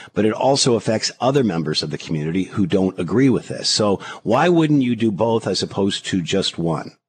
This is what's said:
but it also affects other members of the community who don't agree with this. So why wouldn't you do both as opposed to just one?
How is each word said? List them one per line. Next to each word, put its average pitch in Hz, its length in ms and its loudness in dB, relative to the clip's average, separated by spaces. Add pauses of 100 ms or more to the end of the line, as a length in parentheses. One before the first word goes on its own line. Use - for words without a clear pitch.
(120)
but 104 140 0
it 107 80 2
also 131 400 2
affects 110 360 0 (100)
other 135 220 2
members 82 400 -2
of 78 80 -6
the 73 80 -6
community 80 460 -4
who 95 220 -2
don't 92 320 0
agree 101 320 2
with 98 180 0
this. - 220 -4
So 104 260 2 (260)
why 139 280 2
wouldn't 156 320 4
you 120 140 0
do 110 140 2
both 113 360 0
as 98 160 -2
opposed 98 440 -2
to 95 140 0
just 90 380 -2
one? 82 320 -4 (180)